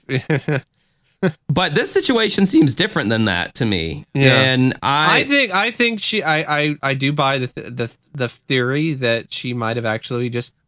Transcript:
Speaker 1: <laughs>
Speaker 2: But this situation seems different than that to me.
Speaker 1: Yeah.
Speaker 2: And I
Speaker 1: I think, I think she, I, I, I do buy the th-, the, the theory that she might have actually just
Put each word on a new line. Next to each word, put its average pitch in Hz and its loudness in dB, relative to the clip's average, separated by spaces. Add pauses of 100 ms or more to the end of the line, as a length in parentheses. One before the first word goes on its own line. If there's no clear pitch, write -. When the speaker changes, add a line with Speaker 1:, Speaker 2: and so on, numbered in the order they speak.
Speaker 1:
<laughs> 139 -2 (840)
Speaker 2:
But 156 0
this - 2
situation 220 2
seems 190 4
different 156 0
than 110 2
that 90 0
to - -2
me. 95 -2
Speaker 1:
Yeah. 135 4
Speaker 2:
And 131 2
I 151 2
Speaker 1:
I - 0
think, 277 0
I 208 0
think 233 -2
she, 208 -2
I, 151 0
I, 147 -2
I 135 0
do 139 -2
buy 139 0
the 123 -4
th-, - -12
the, 120 -6 (200)
the 127 -4
theory 139 -2
that 117 -2
she 123 -6
might 117 -4
have 120 -4
actually 120 -4
just 120 -6 (120)